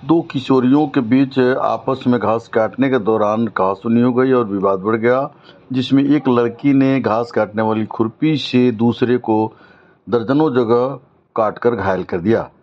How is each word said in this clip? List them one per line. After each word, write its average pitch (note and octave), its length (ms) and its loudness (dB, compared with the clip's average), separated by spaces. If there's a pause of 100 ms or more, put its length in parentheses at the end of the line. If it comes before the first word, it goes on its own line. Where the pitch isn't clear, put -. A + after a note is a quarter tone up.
दो D#3+ 160 2
किशोरियों C3+ 680 0
के C#3 120 -2
बीच C3 380 0 (220)
आपस A2+ 460 -4
में B2 140 2
घास A2 280 -2
काटने A#2 420 0
के C3 80 0
दौरान A2 480 0
कहासुनी G#2 540 0
हो B2 120 2
गई B2+ 200 2
और B2 120 2
विवाद G2 340 -2
बढ़ G#2+ 180 -2
गया, B2 380 0 (380)
जिसमें C3+ 320 0
एक C#3+ 240 2
लड़की A#2+ 440 0
ने C3+ 280 2
घास A2+ 300 -2
काटने G#2+ 320 -2
वाली A2 240 0
खुरपी A#2 500 -2
से B2 360 2
दूसरे A#2 460 0
को A2 340 0 (560)
दर्जनों B2 420 0
जगह B2 480 0 (380)
काटकर A2 380 0
घायल F#2+ 280 -2
कर F2+ 160 -6
दिया। G2 320 0 (120)